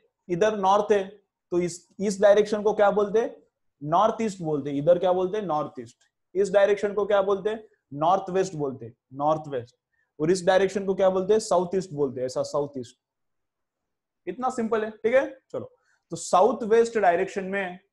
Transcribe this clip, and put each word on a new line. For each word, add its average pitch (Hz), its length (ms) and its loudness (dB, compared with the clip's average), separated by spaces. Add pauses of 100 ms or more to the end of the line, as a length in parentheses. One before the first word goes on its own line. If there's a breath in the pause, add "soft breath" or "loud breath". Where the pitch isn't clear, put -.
(280)
इधर 208 300 0
नॉर्थ 202 340 2
है, 202 120 2 (480)
तो 175 80 0
इस, 175 260 -6 (140)
इस 190 200 -2
डायरेक्शन 208 420 4
को 208 120 0
क्या 208 180 4
बोलते 202 260 0
हैं, 262 180 -2 (460)
नॉर्थ 214 400 0
ईस्ट 190 200 -6
बोलते 147 280 -4
हैं। 143 80 -4
इधर 170 200 4
क्या 180 140 0
बोलते 185 260 -2
हैं, 208 80 -6
नॉर्थ 151 340 -6
ईस्ट। - 300 -20 (240)
इस 185 180 0
डायरेक्शन 202 420 2
को 202 120 -2
क्या 202 160 2
बोलते 196 280 -2
हैं, 220 140 -10 (300 soft breath)
नॉर्थ 180 360 0
वेस्ट 185 260 0
बोलते 131 300 -6
हैं, 110 80 -20 (200)
नॉर्थ 151 340 -2
वेस्ट। 123 280 -10 (420)
और 156 120 0
इस 185 160 0
डायरेक्शन 190 400 2
को 190 80 -2
क्या 190 160 2
बोलते 190 220 0
हैं, 220 80 4
साउथ 180 340 0
ईस्ट 180 180 -4
बोलते 139 280 -2
हैं, 127 60 -4
ऐसा 139 180 -4
साउथ 143 340 -6
ईस्ट। - 180 -14 (1300)
इतना 247 240 -6
सिंपल 226 340 -2
है। 220 80 -8
ठीक 220 220 -2
है, 269 100 6 (280)
चलो, 113 200 -10 (400)
तो 165 40 -10
साउथ 214 480 2
वेस्ट 226 340 2
डायरेक्शन 190 460 0
में 185 340 -6 (140)